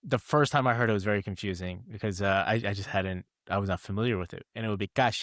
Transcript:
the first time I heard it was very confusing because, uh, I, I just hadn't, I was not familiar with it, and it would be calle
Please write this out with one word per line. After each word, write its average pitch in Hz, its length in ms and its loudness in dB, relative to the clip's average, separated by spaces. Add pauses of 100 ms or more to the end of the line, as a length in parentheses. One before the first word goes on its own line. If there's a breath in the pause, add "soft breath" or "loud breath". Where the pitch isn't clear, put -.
the 143 160 -2
first 151 340 2
time 135 140 2
I 123 80 4
heard 117 160 2
it - 20 4
was 101 120 2
very 104 180 2
confusing 92 680 -6
because, 101 300 -4
uh, 98 260 4
I, 110 80 2
I 107 200 0
just 98 140 -6
hadn't, 95 380 -2 (220)
I 98 100 0
was 101 100 0
not 92 120 0
familiar 107 380 -2
with 90 160 -6
it, - 100 -14 (100)
and 113 100 -6
it 113 40 -2
would 104 100 -2
be 98 100 -4
calle 123 240 4 (100)